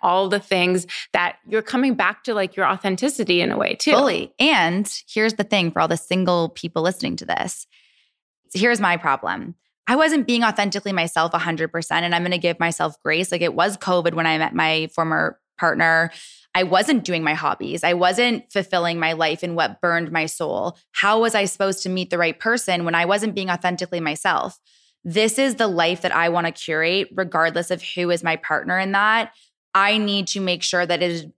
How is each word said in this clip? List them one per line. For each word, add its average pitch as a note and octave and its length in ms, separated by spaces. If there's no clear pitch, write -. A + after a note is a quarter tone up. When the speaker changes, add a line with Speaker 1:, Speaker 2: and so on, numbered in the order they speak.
Speaker 1:
all F#3 300
the G3+ 100
things F3+ 460
that F3 240
you're A3 140
coming B3+ 320
back G3+ 320
to, A#3+ 80
like, G3 240
your G3 80
authenticity F#3+ 800
in - 100
a - 60
way - 160
too. - 160
Speaker 2:
Fully. A#3 500
And G3+ 500
here's A3 280
the G#3 100
thing F#3 260
for E3 100
all D#3+ 80
the E3+ 100
single F3+ 500
people E3 320
listening F3+ 360
to - 100
this. - 400
Here's A3 260
my F3 160
problem. D#3+ 580
I B3 100
wasn't D#4 300
being A#3 180
authentically G3+ 480
myself E3+ 420
a E3+ 40
hundred E3 340
percent, E3 340
and E3+ 80
I'm E3+ 80
gonna F3+ 160
give E3+ 200
myself D#3+ 460
grace. E3 260
Like, E3+ 120
it E3+ 100
was G3 240
covid E3+ 380
when D#3+ 120
I D#3+ 120
met - 160
my D#3+ 400
former D#3+ 440
partner. E3 520
I F#3 120
wasn't G3 400
doing E3+ 180
my D#3 120
hobbies. D#3+ 500
I F3 80
wasn't F#3 580
fulfilling F3 480
my D#3+ 140
life D#3+ 320
in E3+ 100
what C3+ 260
burned E3+ 300
my E3 160
soul. D3 500
How G#3+ 300
was A3+ 140
I G3+ 100
supposed F#3+ 400
to F#3+ 40
meet F#3 220
the F3 80
right E3 180
person F#3+ 480
when E3 120
I E3+ 80
wasn't G3+ 320
being F#3 140
authentically F3 500
myself? D#3+ 580
This G#3+ 340
is C4+ 160
the A3 140
life F3 340
that F3+ 100
I E3+ 160
wanna E3+ 220
curate, E3 640
regardless E3+ 560
of F3 120
who F3 280
is E3+ 140
my E3 100
partner E3+ 460
in G3 120
that. G#3+ 400
I G3+ 240
need G3+ 300
to G3 120
make F3+ 240
sure F3 200
that E3+ 180
it F3 80
is, D#3+ 160